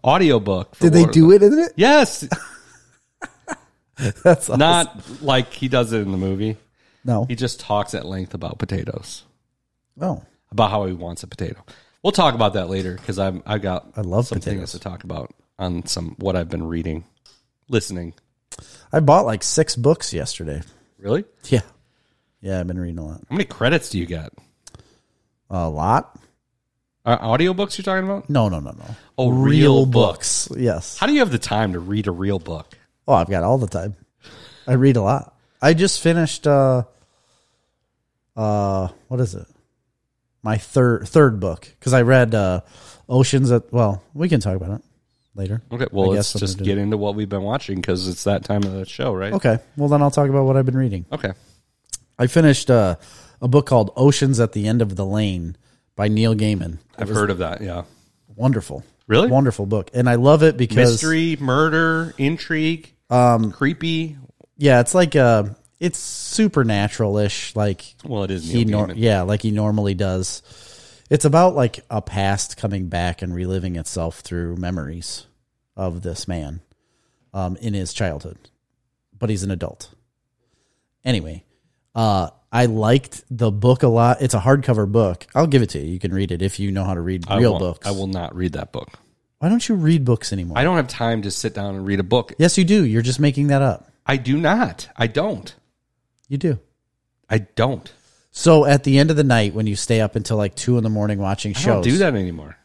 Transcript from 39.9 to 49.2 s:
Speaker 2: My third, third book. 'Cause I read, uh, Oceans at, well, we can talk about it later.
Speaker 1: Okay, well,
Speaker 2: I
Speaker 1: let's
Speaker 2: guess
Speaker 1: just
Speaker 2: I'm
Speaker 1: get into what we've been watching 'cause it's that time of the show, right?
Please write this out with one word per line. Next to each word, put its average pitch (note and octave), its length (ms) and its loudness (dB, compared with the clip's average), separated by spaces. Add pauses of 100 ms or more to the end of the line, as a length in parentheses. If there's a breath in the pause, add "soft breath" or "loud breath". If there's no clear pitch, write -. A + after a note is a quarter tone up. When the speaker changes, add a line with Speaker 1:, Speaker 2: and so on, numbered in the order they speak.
Speaker 2:
My A2 160 -2
third, A#2 500 0
third C3 320 4
book. F2+ 280 -6 (140)
'Cause B2+ 120 0
I C3 100 6
read, A#2+ 300 4
uh, F#2 280 0 (460 loud breath)
Oceans B2+ 440 2
at, A#2 220 0
well, G#2 280 0 (120)
we E3 160 -4
can D3 100 2
talk G2 160 -2
about F#2+ 240 -6
it - 60 -20 (500)
later. G2+ 260 -6 (100)
Speaker 1:
Okay, A#2+ 200 -4
well, F#2+ 200 2
Speaker 2:
I G2+ 40 2
Speaker 1:
let's G2+ 180 -2
Speaker 2:
guess G#2 60 -4
Speaker 1:
just F#2+ 200 -4
Speaker 2:
I'm F#2+ 60 -6
Speaker 1:
get G2 120 0
into G2+ 200 -2
what G#2 180 -4
we've G#2 140 -4
been G2 140 -4
watching G2 380 -6
'cause F#2 260 -4
it's F2+ 180 -8
that G2+ 200 0
time G#2 180 -2
of F#2+ 100 -4
the F#2+ 120 -10
show, B2+ 280 -6
right? G2 200 -6